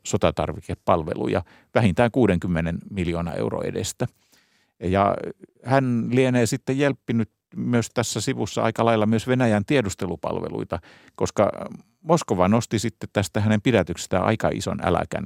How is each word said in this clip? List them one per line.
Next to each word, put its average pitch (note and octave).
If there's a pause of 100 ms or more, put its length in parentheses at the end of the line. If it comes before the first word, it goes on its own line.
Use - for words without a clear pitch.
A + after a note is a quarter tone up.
sotatarvikepalveluja E2 (320)
vähintään A2+
kuudenkymmenen F2 (120)
miljoonaa E2+
euroa G2+
edestä. F#2+ (760)
Ja G2 (480)
hän B2
lienee B2+
sitten C3+
jelppinyt B2 (260)
myös A#2+
tässä A#2
sivussa A#2
aika A2+
lailla A2+
myös A2
Venäjän A#2
tiedustelupalveluita, F#2 (360)
koska - (500)
Moskova B2
nosti A2+
sitten -
tästä G#2
hänen G#2
pidätyksestään F#2
aika G#2
ison G#2
äläkän, E2